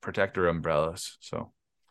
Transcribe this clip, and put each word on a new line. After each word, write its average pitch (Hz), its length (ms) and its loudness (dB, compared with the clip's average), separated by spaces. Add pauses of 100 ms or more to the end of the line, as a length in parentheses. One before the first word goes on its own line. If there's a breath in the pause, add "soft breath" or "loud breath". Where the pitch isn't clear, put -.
protector 98 460 0
umbrellas. 82 760 0
So - 320 -10 (380)